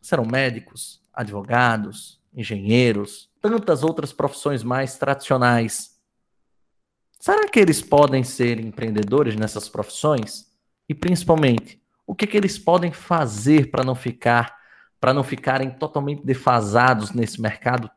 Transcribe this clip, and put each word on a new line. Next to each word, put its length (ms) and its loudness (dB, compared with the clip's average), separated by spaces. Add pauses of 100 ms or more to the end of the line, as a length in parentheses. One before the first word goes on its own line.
Serão 240 -2
médicos, 760 -6 (100)
advogados, 1080 -2 (140)
engenheiros, 920 0 (120)
tantas 420 0
outras 300 -4
profissões 500 -4
mais 340 -4
tradicionais. 1000 0 (1200)
Será 280 2
que 120 4
eles 220 4
podem 400 4
ser 380 -2
empreendedores 760 -2
nessas 320 -6
profissões? 760 -4 (420)
E, 60 -4
principalmente, 880 0 (240)
o 80 -8
que 120 -2
que 100 0
eles 200 0
podem 360 2
fazer 760 2
pra 140 0
não 100 -2
ficar, 640 0 (420)
pra 140 2
não 120 0
ficarem 460 -2
totalmente 540 -6
defasados 880 2
nesse 320 -4
mercado 540 -4